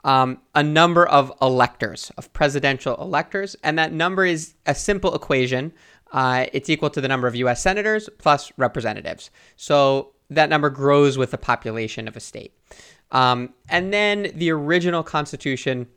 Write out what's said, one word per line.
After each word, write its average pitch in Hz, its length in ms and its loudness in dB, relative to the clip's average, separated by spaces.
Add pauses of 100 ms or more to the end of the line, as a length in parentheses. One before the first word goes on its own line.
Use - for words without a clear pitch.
um, 131 380 2 (120)
a 147 80 4
number 170 440 4
of 139 340 4
electors, 127 760 0
of - 160 -18
presidential 139 640 0
electors, 151 680 -6
and 156 140 0
that 160 160 -2
number 185 320 0
is 160 300 -4 (100)
a 147 80 0
simple 196 400 -2
equation. 131 580 -2 (400)
Uh, 127 400 2
it's - 160 -4
equal 151 220 0
to 147 100 -4
the 131 80 -4
number 127 180 0
of 120 80 -2
U 123 140 0
S 120 140 -2
senators 214 560 -2
plus - 400 0
representatives. 107 720 -4 (260)
So 139 540 0 (200)
that 151 180 2
number 151 220 2
grows 139 480 4
with 127 120 -2
the - 60 -8
population 113 720 -4
of 110 80 -16
a 113 40 -16
state. - 340 -18 (560)
Um, 123 420 2 (160)
and 180 240 -2
then 208 420 -2
the 165 160 -2
original 165 520 0
Constitution 135 840 -4 (100)